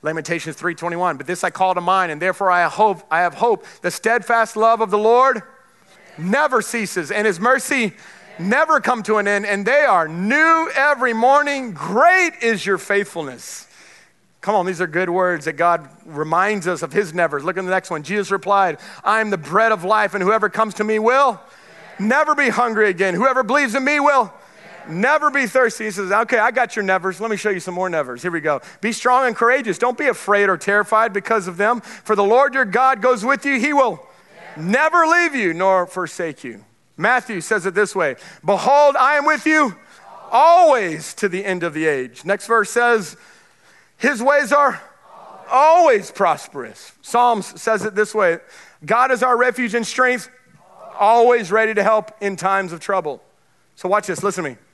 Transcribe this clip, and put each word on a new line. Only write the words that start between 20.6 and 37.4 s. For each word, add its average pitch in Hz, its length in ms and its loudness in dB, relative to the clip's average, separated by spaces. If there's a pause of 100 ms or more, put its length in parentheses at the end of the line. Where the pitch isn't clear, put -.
to 214 100 -4
me 214 140 0
will 240 420 2 (580)
never 285 360 2
be 285 160 2
hungry 220 400 0
again. 185 240 -2
Whoever 254 280 2
believes 240 320 0
in 262 100 -2
me 294 160 0
will 277 320 2 (540)
never 277 440 0
be 262 160 0
thirsty." 226 380 0
He 214 60 -6
says, 190 220 -6
"Okay, 226 260 0
I 220 120 2
got 240 260 -4
your 208 80 -4
nevers. 185 360 -2
Let 220 100 -6
me 208 60 -4
show 214 120 -4
you 190 100 -2
some 180 160 -10
more 185 140 -4
nevers. 127 340 -6
Here 180 80 -4
we 165 120 -6
go. 147 180 -2 (220)
Be 226 100 -2
strong 254 340 2
and 226 80 -2
courageous. 233 440 0
Don't 247 200 -2
be 294 100 0
afraid 202 400 2
or 180 100 0
terrified 208 560 0
because 202 340 -2
of 175 80 -10
them. 214 240 0
For - 340 -6
the 202 80 2
Lord 247 320 4
your 262 120 0
God 247 340 0
goes 233 240 0
with 269 220 -2
you. 269 120 0
He 285 140 -2
will 247 340 0 (500)
never 302 500 2
leave 339 280 2
you 190 200 -2
nor 185 320 2
forsake 170 580 -8
you." 110 200 -14 (340)
Matthew 214 440 -2